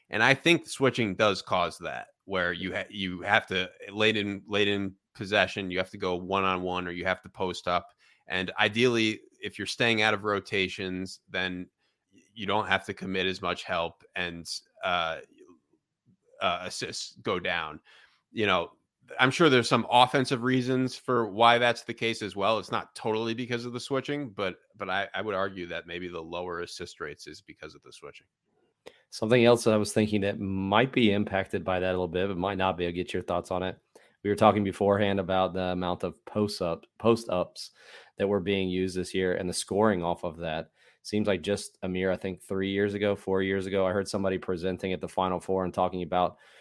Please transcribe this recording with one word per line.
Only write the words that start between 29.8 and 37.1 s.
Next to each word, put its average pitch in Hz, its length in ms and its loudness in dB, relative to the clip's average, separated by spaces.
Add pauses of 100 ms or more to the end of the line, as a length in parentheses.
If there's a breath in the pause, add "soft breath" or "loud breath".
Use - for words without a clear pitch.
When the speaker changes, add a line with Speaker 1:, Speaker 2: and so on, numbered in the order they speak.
Speaker 2:
thinking 104 280 2
that 101 200 -2
might 98 500 2
be 117 220 4
impacted 95 500 -2
by 90 160 -2
that 92 80 0
a 92 40 0
little 92 160 -2
bit, 90 200 -2
but 98 100 -4
might 95 200 -2
not 92 200 0
be. 87 80 -2
I'll 87 60 -2
get 87 220 -6
your 90 100 -4
thoughts 87 260 -4
on 92 140 -2
it. 92 140 -4 (460 soft breath)
We 101 60 -2
were 101 60 2
talking 104 280 6
beforehand 98 580 2
about 92 320 0
the 92 140 -2
amount 90 360 -2
of 87 220 -8
post 104 360 -2
up, 85 240 -4 (140)
post 113 300 2